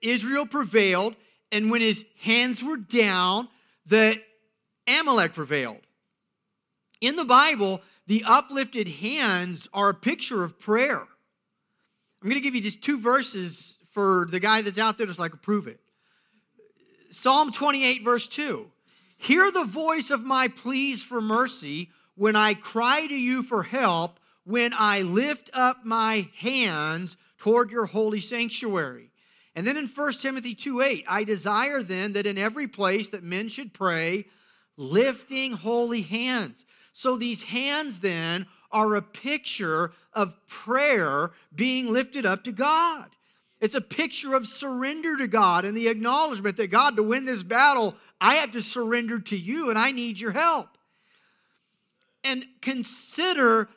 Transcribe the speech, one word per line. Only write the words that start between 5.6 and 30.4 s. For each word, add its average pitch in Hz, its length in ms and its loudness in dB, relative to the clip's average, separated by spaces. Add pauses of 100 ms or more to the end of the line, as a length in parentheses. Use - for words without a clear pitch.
In 277 160 0
the 330 80 -2
Bible, 247 580 4 (220)
the 220 200 2
uplifted 262 600 2
hands 180 840 -2
are 202 160 4
a 190 40 0
picture 233 500 -4
of 170 140 -10
prayer. 226 440 0 (1200)
I'm 190 80 -4
gonna 277 100 2
give 262 160 -2
you 233 60 0
just 202 200 -6
two 285 160 0
verses 226 840 -2 (120)
for 190 380 2
the 180 100 -2
guy 220 220 4
that's 202 160 -4
out 220 200 0
there 233 80 -2
that's 180 140 -10
like, 160 220 -6
"Prove 208 260 -2
it." 110 140 -18 (1300)
Psalm 269 420 4
twenty-eight, 262 520 2
verse 233 240 2
two. 220 440 -6 (460)
"Hear 370 340 4
the 370 140 0
voice 311 440 -2
of 254 140 -2
my 262 240 0
pleas 262 560 -4
for 240 160 -6
mercy 214 720 -2 (240)
when 214 220 2
I 214 160 6
cry 262 540 0
to 285 80 -6
you 254 280 0
for 226 200 -2
help, 175 580 -2 (240)
when 240 280 -2
I 208 280 2
lift 220 500 0
up 254 320 0
my 220 540 0
hands 175 800 -2 (200)
toward 226 340 2
your 226 160 -2
holy 214 340 0
sanctuary." 185 880 -4 (420)
And 175 140 -4
then 277 80 0
in 302 140 -6
First 285 320 -4
Timothy 254 340 -6